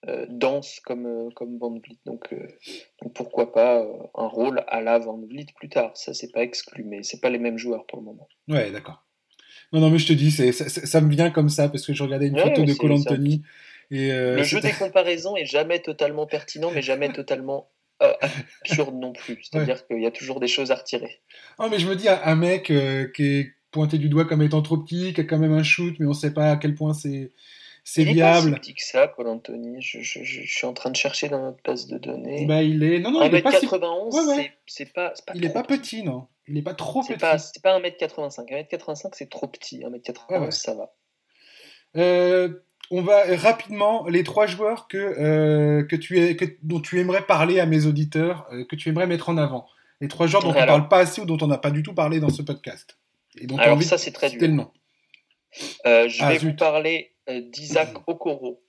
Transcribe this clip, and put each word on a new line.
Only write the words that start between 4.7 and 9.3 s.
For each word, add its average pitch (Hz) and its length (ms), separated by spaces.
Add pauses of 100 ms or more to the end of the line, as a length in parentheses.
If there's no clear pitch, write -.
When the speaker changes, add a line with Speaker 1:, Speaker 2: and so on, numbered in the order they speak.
Speaker 1:
la 113 180
VanVleet 113 560
plus - 140
tard. - 280
Ça, - 160
c'est 120 200
pas 117 100
exclu, - 420
mais 104 180
c'est - 180
pas 127 100
les 120 80
mêmes 117 200
joueurs 117 280
pour - 120
le 110 60
moment. 110 240 (200)
Speaker 2:
Ouais, 123 220
d'accord. - 340 (680)